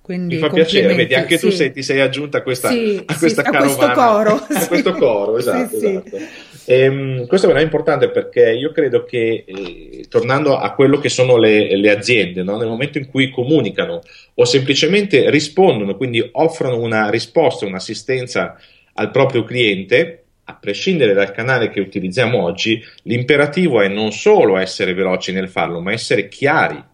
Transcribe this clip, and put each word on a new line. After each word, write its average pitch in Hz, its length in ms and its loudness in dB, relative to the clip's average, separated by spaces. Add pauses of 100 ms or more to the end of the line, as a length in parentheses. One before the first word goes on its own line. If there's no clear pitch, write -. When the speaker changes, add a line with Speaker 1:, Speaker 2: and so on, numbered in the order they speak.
Speaker 1:
Quindi 180 360 -6
Speaker 2:
Mi 160 40 -4
fa 156 80 0
piacere, 165 380 2
Speaker 1:
complimenti, 123 280 2
Speaker 2:
vedi, 120 80 2
anche 165 160 0
tu 185 120 2
Speaker 1:
sì. 190 60 0
Speaker 2:
sei, 147 140 0
ti 135 120 -10
sei 135 180 0
aggiunta 143 380 -2
a - 40 -2
questa, - 280 -2
Speaker 1:
Sì, 220 340 -2
Speaker 2:
a - 80 -10
Speaker 1:
sì, 160 60 -4
Speaker 2:
questa 214 240 2
Speaker 1:
a - 80 -2
questo 143 360 2
Speaker 2:
carovana. 226 380 2
Speaker 1:
coro, 214 240 0
Speaker 2:
<laughs> - 0 -
A 285 120 -2
Speaker 1:
sì. 165 80 -2
Speaker 2:
questo 208 260 0
coro, 107 440 2
Speaker 1:
Sì, 123 100 -2
Speaker 2:
esatto, 110 300 -2
Speaker 1:
sì. 104 80 0
Speaker 2:
esatto. - 300 -4 (540)
Ehm, 131 560 2
questo 190 200 2
è 180 40 6
veramente 156 260 2
importante 139 340 0
perché 113 420 2
io 135 200 -2
credo 120 320 0
che, 113 420 -2
eh, 85 640 -14
tornando 135 480 0
a - 180 -4
quello 139 240 4
che 139 100 -4
sono 127 280 4
le, 107 400 4
le 101 140 4
aziende, 101 520 0
no? 98 140 -4
Nel 113 120 -4
momento 131 300 -6
in 135 100 -6
cui 131 220 0
comunicano 101 720 -2 (320)
o 120 100 4
semplicemente 143 880 2
rispondono, 139 640 0
quindi 123 360 -2
offrono 147 460 -2
una 110 320 0
risposta, 117 560 0
un'assistenza 107 920 -6 (360)
al 107 160 -4
proprio 127 340 0
cliente, 120 800 -2 (200)
a - 140 -18
prescindere 127 540 0
dal 98 200 0
canale 120 360 -2
che - 120 -6
utilizziamo 98 640 -2
oggi, 110 400 -4 (200)
l'imperativo 143 800 0
è 98 60 2
non 104 240 -2
solo 165 440 4
essere 92 380 -2
veloci 92 380 -2
nel 92 160 -4
farlo, 85 320 -4
ma 92 120 -6
essere 117 360 -4
chiari. 107 540 -2 (120)